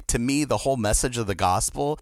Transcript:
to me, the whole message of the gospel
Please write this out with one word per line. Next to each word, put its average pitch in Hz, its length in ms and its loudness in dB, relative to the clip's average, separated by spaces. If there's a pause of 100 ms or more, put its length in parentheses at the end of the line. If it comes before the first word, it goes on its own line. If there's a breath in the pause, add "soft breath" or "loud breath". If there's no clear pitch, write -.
to 135 120 0
me, 139 260 0
the 117 140 0
whole 135 180 0
message 117 400 0
of 110 100 -2
the 98 80 -2
gospel 113 680 0